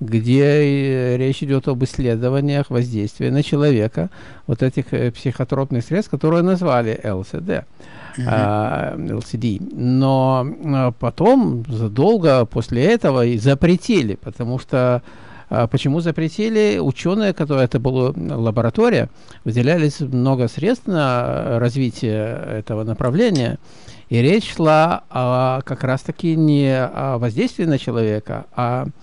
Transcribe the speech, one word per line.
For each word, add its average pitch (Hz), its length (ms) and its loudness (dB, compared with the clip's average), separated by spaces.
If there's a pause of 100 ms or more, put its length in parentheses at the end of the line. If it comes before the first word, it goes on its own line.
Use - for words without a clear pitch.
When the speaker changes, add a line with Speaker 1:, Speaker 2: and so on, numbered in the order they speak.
Speaker 1:
где, 120 420 2
э, 139 720 2
речь 131 240 -2
идёт 139 280 -2
об 127 160 -2
исследованиях 135 840 0
воздействия 123 640 -2
на 139 120 2
человека 143 680 0 (380)
вот - 140 -2
этих, 131 300 -2
э, 123 200 -2
психотропных 131 760 -4
средств, 196 260 -4
которые 156 300 2
назвали 151 640 0
Л 98 200 -4
С - 160 -10
Д, 101 240 -4 (540)
Speaker 2:
Мгм. 123 120 -4
Speaker 1:
а, 107 680 0
Л 107 240 -6
С - 160 -8
Д. 113 220 -2 (120)
Но, 131 720 2 (200)
э, 135 340 0
потом, 156 680 2
задолго 131 760 2
после 120 380 -2
этого 151 420 4
и 120 120 2
запретили, 139 800 2
потому 123 440 -6
что 123 420 0 (480)
А 113 180 0
почему 143 340 0
запретили? 208 800 0
Учёные, 175 540 0
которые, 143 320 0
это 131 140 0
была 131 360 0
лаборатория, 123 920 0 (340)
выделялись 139 560 2
много 127 480 0
средств 196 400 -4
на 127 720 0
развитие 113 1000 -2
этого 107 240 -6
направления. 131 760 0 (520)
И 120 120 2
речь 185 320 2
шла 156 560 2
о, 127 540 0
как - 200 -8
раз-таки 160 520 -2
не 143 400 4
о 131 420 -2
воздействии 131 480 -2
на 147 120 2
человека, 110 680 -2 (100)
а, 123 320 -2 (160)